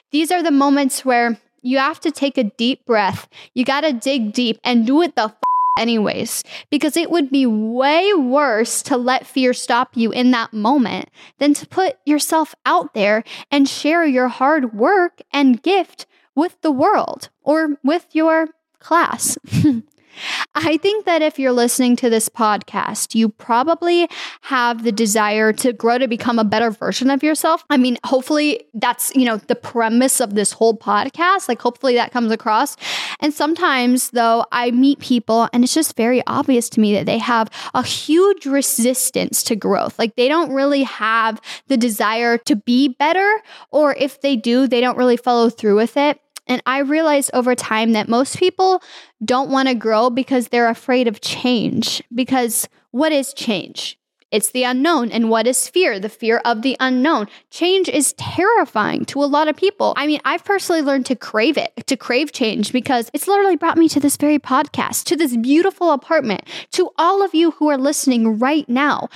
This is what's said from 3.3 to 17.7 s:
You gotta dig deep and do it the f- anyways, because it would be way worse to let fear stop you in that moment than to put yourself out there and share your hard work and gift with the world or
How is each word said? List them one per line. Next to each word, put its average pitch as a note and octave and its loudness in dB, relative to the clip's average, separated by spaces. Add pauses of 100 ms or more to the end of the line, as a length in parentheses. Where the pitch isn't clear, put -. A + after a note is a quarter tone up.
You B3 -2
gotta D4 0
dig A#3 -2
deep B3 -2
and A#3 2
do C#4 2
it E4+ -2
the A#3 0
f- G#3+ -6 (420)
anyways, A3+ -2 (260)
because D4 0
it E4+ 0
would D#4 0
be C4+ 2
way C4 2
worse B3+ 0
to C4 -2
let B3 -2
fear B3+ 0
stop B3 -2
you A3+ 0
in B3 2
that A#3 -2
moment A3 0 (280)
than C#4+ 4
to - -6
put F#4 -2 (100)
yourself D4+ 0 (120)
out D4+ 0
there G#3+ 0 (260)
and C#4 2
share E4 0
your B3+ 2
hard C4 0
work F4 0 (100)
and C4+ 2
gift F4+ -2 (300)
with E4 -2
the D#4 0
world D#4 0 (140)
or D4+ 0